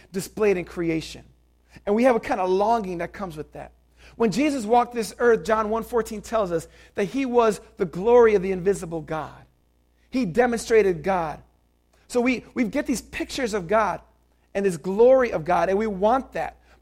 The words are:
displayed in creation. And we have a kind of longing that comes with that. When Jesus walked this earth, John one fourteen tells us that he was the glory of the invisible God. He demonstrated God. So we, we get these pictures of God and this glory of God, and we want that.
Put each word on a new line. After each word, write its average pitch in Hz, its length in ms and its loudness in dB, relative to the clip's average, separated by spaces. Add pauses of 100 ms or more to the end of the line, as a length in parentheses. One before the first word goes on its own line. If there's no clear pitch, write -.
(120)
displayed 196 440 0
in 175 80 -4
creation. 160 600 -6 (600)
And 202 100 0
we 233 100 4
have 254 120 6
a 220 40 -2
kind 247 200 -4
of 185 80 -2
longing 196 500 0
that 170 140 -8
comes 180 240 -12
with 147 160 -14
that. 135 200 -16 (440)
When 226 140 2
Jesus 269 340 0
walked 240 300 2
this 226 240 -6
earth, 233 260 2
John 220 240 0
one 220 140 -4
fourteen 220 400 -4
tells 208 300 -2
us 165 140 -4 (280)
that 202 100 -2
he 262 220 -4
was 233 340 2 (160)
the 202 80 -2
glory 220 500 4
of 196 60 4
the 190 120 -2
invisible 175 500 -4
God. 147 420 -10 (640)
He 254 160 -2
demonstrated 214 800 2
God. 175 400 -4 (680)
So 247 140 0
we, 240 320 0
we 240 100 0
get 277 220 -4
these 240 160 -4
pictures 269 500 -6
of 185 160 -6
God 196 320 0 (540)
and 202 100 -2
this 180 140 0
glory 226 540 4
of 175 120 -4
God, 175 240 0
and 196 80 0
we 220 100 0
want 214 460 0
that. - 240 -8 (260)